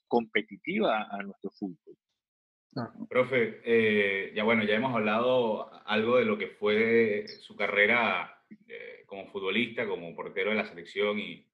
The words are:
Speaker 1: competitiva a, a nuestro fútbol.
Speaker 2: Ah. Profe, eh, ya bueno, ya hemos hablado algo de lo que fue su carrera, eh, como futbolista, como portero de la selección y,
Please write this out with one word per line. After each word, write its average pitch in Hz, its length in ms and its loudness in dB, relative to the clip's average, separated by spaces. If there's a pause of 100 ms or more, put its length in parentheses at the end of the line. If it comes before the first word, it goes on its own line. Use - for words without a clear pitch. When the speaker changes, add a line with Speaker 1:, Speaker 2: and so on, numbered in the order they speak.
Speaker 1:
competitiva 117 960 -2
a, 101 140 -10
a 101 60 -6
nuestro 98 280 -12
fútbol. - 460 -10 (800)
Speaker 2:
Ah. 117 160 -8 (160)
Profe, 123 560 0
eh, 107 720 2
ya 104 100 0
bueno, 113 200 2
ya 104 120 2
hemos 110 180 0
hablado 113 760 0 (160)
algo 110 320 2
de 120 60 4
lo 107 140 2
que 95 100 -6
fue 107 800 2
su - 300 -18
carrera, 104 840 2 (260)
eh, - 380 -16
como 95 240 -12
futbolista, 110 560 -2
como 85 280 -6
portero 95 360 -4
de 107 60 0
la 104 100 -2
selección 101 520 -4
y, 87 360 -12